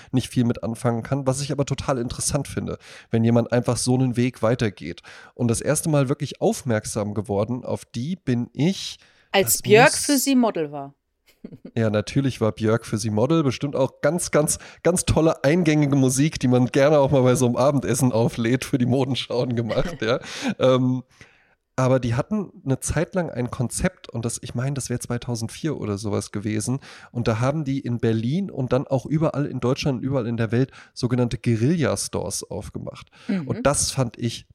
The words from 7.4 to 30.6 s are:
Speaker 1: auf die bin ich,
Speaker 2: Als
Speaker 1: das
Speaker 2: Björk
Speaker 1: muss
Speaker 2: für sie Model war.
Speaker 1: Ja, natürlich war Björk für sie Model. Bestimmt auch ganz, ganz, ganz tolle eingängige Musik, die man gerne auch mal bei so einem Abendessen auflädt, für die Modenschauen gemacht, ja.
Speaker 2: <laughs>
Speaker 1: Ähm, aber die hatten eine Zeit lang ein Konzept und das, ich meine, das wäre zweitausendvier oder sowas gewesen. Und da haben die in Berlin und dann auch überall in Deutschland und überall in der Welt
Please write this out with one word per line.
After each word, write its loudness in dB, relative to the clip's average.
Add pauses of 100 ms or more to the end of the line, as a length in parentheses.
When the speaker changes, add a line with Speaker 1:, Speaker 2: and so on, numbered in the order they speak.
Speaker 1:
auf -6
die -6
bin -2
ich, -2 (340)
Speaker 2:
Als 4
Speaker 1:
das -2
Speaker 2:
Björk 8
Speaker 1:
muss -4
Speaker 2:
für 2
sie 2
Model 0
war. -12 (840)
Speaker 1:
Ja, 2
natürlich 0
war 2
Björk 0
für -4
sie -2
Model. 2
Bestimmt -2
auch -2
ganz, 0
ganz, 2 (260)
ganz 2
tolle 2
eingängige 4
Musik, 2
die 2
man 4
gerne 4
auch 4
mal 6
bei 6
so 4
einem 2
Abendessen 2
auflädt, 0
für 0
die 4
Modenschauen -2
gemacht, -2
ja. 0 (200)
Speaker 2:
<laughs> -4
Speaker 1:
Ähm, 4 (760)
aber 4
die -2
hatten -4 (100)
eine 0
Zeit -4
lang -2
ein -6
Konzept -4
und -8
das, -6
ich -10
meine, -4
das -8
wäre -4
zweitausendvier -6
oder -4
sowas -4
gewesen. -4 (320)
Und -4
da 0
haben 0
die -2
in -4
Berlin 0
und -4
dann 0
auch -2
überall 0
in -6
Deutschland 0
und -6
überall -2
in -2
der -2
Welt 0 (220)